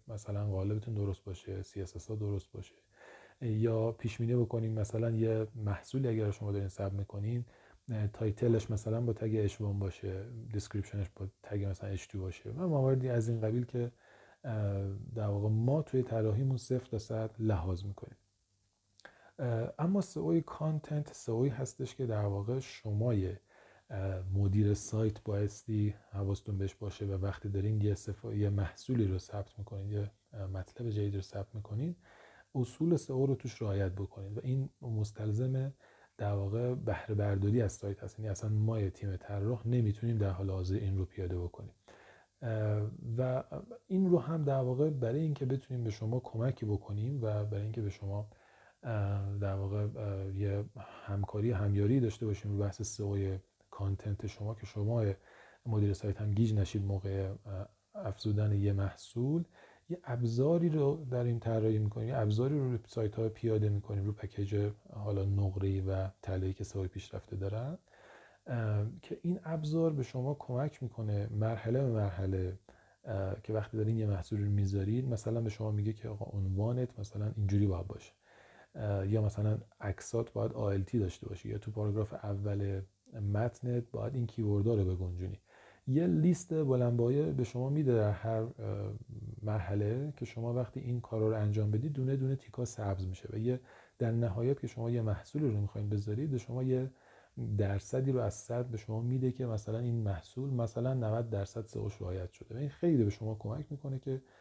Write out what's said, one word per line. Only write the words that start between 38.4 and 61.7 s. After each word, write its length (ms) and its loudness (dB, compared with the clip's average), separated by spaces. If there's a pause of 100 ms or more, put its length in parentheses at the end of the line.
ما 300 4
یه 100 2
تیم 260 -4
طراح 520 -2
نمیتونیم 500 2
در 120 2
حال 200 -2
حاضر 240 0
این 240 0
رو 60 0
پیاده 340 -4
بکنیم. 360 -8 (680)
اه، 480 0 (280)
و 240 0 (440)
این 240 4
رو 80 8
هم 260 0
در 160 4
واقع 300 2
برای 300 2
اینکه 260 0
بتونیم 380 -2
به 60 0
شما 300 -2
کمکی 460 -2
بکنیم 560 0
و 220 0
برای 180 -2
اینکه 180 -4
به 100 0
شما، 380 -6 (540)
اه، 560 0
در 160 0
واقع، 320 0 (100)
اه، 400 -4
یه 280 0 (120)
همکاری، 760 -2
همیاری 500 4
داشته 260 0
باشیم 260 -2
رو 60 0
بحث 240 -2
سئو 540 -2 (340)
کانتنت 560 -2
شما 280 -6
که 120 -10
شما 380 0 (640)
مدیر 260 4
سایت 280 -2
هم 100 0
گیج 240 4
نشید 300 2
موقع، 480 -2 (140)
اه، 220 -6 (260)
افزودن 580 0
یه 200 4
محصول، 720 0 (460)
یه 140 -4
ابزاری 640 2
رو 420 2
در 140 2
این 160 2
طراحی 380 4